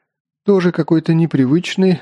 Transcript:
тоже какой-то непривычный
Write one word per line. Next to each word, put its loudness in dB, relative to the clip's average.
тоже 2
какой-то -2
непривычный 0